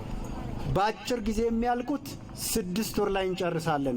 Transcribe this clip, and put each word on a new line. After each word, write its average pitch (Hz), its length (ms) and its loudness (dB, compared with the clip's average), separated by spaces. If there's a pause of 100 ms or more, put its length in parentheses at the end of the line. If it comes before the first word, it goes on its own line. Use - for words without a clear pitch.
(680)
በአጭር 214 540 0
ጊዜ 214 180 0
የሚያልቁት 240 680 2 (360)
ስድስት 202 540 0
ወር 202 140 4
ላይ 190 160 2
እንጨርሳለን። 160 720 2